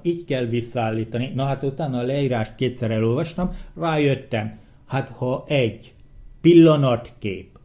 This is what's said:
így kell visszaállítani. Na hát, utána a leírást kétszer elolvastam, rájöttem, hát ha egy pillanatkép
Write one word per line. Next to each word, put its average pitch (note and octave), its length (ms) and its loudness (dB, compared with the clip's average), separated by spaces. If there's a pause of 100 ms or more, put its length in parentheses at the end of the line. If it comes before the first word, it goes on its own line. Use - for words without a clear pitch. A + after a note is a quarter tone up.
így E3+ 220 -4
kell B2+ 200 -2
visszaállítani. A#2 920 -4
Na C3 100 -2
hát, C#3 180 -4
utána C#3 360 -4
a A#2+ 40 -2
leírást B2+ 520 -2
kétszer A#2+ 360 -2
elolvastam, C3+ 600 -2 (300)
rájöttem, C#3 800 -2 (280)
hát C3 220 -4
ha B2+ 400 -6
egy C3 460 -2 (460)
pillanatkép C#3 1200 4